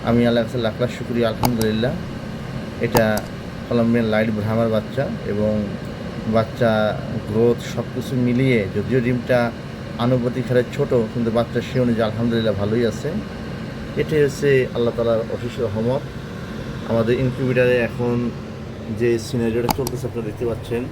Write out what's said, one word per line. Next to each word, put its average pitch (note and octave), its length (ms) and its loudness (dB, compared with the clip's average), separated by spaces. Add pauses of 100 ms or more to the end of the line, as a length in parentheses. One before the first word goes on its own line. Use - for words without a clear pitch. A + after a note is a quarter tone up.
আমি A#2+ 240 4
আল্লাহর A#2 200 2
কাছে B2 100 -4
লাখ A2+ 220 0
লাখ A#2+ 100 0
শুকরিয়া, A#2 400 0
আলহামদুলিল্লাহ। A2+ 600 2 (880)
এটা A2 360 2 (520)
কলম্বিয়ান A#2 380 4
লাইট A2 220 4
ব্রাহ্মার A2 400 2
বাচ্চা, A2 380 0 (180)
এবং G#2+ 380 0 (640)
বাচ্চা A2 720 2 (300)
গ্রোথ A2+ 480 2
সব A#2 80 -2 (120)
কিছু B2+ 200 -4
মিলিয়ে, B2 500 2 (100)
যদিও G#2 240 2
ডিমটা A#2+ 520 2 (460)
আনুপাতিক A#2+ 500 0
হারে B2 160 4 (100)
ছোট, C#3 200 0
কিন্তু A2+ 380 2
বাচ্চা A#2 300 0 (120)
সে C3 60 2
অনুযায়ী A2+ 320 2
আলহামদুলিল্লাহ A2+ 420 2
ভালোই G#2+ 320 2
আছে। A2+ 260 -2 (880)
এটাই D3+ 260 2
হচ্ছে C3+ 520 4
আল্লাহ A#2 200 2
তাআলার A#2 240 2
অশেষ A2 400 -4
রহমত। A#2 420 0 (920)
আমাদের A2+ 280 2
ইনকিউবেটারে B2+ 580 2
এখন A#2+ 520 0 (680)
যে A#2 200 2
সিনারিওটা A#2 580 0
চলতেছে B2+ 300 -4
আপনারা A2 180 -6
দেখতে G#2+ 200 -6
পাচ্ছেন A#2 460 -4